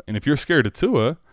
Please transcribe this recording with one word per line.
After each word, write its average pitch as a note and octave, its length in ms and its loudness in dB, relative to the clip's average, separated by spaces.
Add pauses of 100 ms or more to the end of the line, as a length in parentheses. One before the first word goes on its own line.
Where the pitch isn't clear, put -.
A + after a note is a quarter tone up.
And G#2+ 80 -6
if G#2 100 -6
you're D3 120 2
scared D3 280 2
of G#2 80 -4
Tua, C#3+ 440 0 (160)